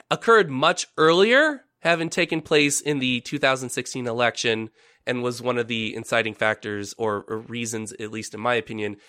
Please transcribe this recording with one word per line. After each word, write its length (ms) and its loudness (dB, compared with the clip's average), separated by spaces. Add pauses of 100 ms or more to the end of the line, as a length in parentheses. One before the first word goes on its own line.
(100)
occurred 400 4
much 360 2 (120)
earlier, 640 4 (180)
having 300 0
taken 320 0
place 400 2
in 160 -2
the 240 -2
two 160 -8
thousand 320 0
sixteen 360 -6
election, 600 0 (380)
and 160 -2
was 180 -4
one 160 -2
of 120 -2
the 260 -4
inciting 400 -2
factors 640 -4
or, 300 -2
or 100 -6
reasons, 560 -8
at 160 -10
least 240 -10
in 60 -10
my 160 0
opinion, 400 -4 (120)